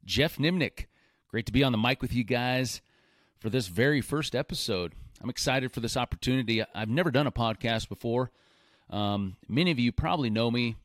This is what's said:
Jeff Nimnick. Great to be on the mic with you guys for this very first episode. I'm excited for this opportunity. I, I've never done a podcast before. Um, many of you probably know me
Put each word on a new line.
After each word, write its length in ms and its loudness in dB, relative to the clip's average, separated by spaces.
Jeff 320 0
Nimnick. 520 0
Great 160 -4
to 80 -10
be 100 6
on 80 4
the 60 2
mic 240 2
with 120 -4
you 120 0
guys 560 -2
for 120 -6
this 180 0
very 340 2
first 340 -4
episode. 580 -2
I'm 80 -6
excited 420 -2
for 80 -6
this 160 -2
opportunity. 680 0
I, 40 -2
I've 140 -4
never 220 2
done 160 4
a 40 -2
podcast 560 -2
before. 420 -2
Um, 480 -2
many 240 2
of 80 0
you 140 4
probably 360 0
know 220 2
me 340 0